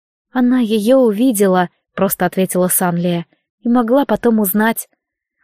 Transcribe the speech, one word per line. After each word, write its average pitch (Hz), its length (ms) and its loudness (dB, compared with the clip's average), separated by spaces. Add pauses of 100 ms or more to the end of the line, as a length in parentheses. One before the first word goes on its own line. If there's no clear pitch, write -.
(320)
"Она 254 300 0
её 220 360 2
увидела", 202 720 2 (260)
просто 190 300 -2
ответила 180 440 -2
Санлия, 175 580 -2 (340)
и 240 80 -4
могла 247 360 2
потом 220 340 0
узнать... 214 500 -2 (540)